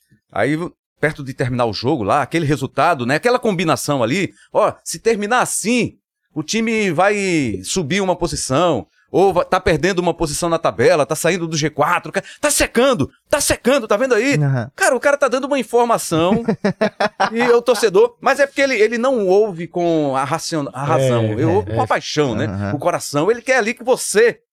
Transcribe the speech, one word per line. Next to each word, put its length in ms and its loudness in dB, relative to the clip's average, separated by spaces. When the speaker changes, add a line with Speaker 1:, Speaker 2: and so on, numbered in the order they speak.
Speaker 1:
Aí, 240 0
perto 240 -4
de 120 -10
terminar 300 -2
o 80 -2
jogo 300 -2
lá, 200 0
aquele 240 -2
resultado, 580 0
né? 120 0
Aquela 200 0
combinação 640 0
ali, 300 -2
"Ó, 220 0
se 140 -10
terminar 440 0
assim, 520 -2
o 80 -6
time 500 -2
vai 680 0
subir 380 -4
uma 160 0
posição, 720 -2
ou 220 4
va-, 100 2
tá 160 0
perdendo 400 0
uma 140 0
posição 340 -4
na 100 0
tabela, 480 2
tá 80 -6
saindo 320 -2
do 120 -6
G 120 -2
quatro, 400 -2
ca-, 140 -6
tá 100 0
secando, 600 0
tá 120 0
secando, 440 0
tá 120 2
vendo 180 2
aí?" 200 2
Speaker 2:
Aham. 380 0
Speaker 1:
Cara, 220 0
o 60 -2
cara 160 2
tá 100 2
dando 200 0
uma 120 0
informação 840 2
<laughs> 440 -2
e 100 -2
o 100 6
torcedor, 600 2
mas 180 0
é 80 4
porque 140 -4
ele, 140 2
ele 220 2
não 300 0
ouve 400 2
com 480 0
a 80 0
racion-, 500 -4
a 100 -8
razão, 400 2
Speaker 3:
É, 80 0
Speaker 1:
ele 120 -2
Speaker 3:
é, 40 2
Speaker 1:
ouve 260 0
com 80 0
a 20 0
Speaker 3:
é. 40 -4
Speaker 1:
paixão, 480 -2
né? 100 -2
Speaker 2:
Aham. 300 -4
Speaker 1:
O 40 -4
coração, 520 -2
ele 100 -2
quer 160 0
ali 160 0
que 100 -12
você 560 2